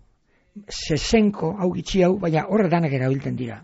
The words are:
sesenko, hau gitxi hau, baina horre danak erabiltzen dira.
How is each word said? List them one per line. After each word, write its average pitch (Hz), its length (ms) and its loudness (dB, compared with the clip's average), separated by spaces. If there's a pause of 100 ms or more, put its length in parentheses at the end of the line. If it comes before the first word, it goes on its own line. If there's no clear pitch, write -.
(680)
sesenko, 202 920 0
hau 185 140 0
gitxi 180 320 0
hau, 180 140 4
baina 160 300 0
horre 196 200 2
danak 165 240 2
erabiltzen 131 440 -2
dira. 113 280 -8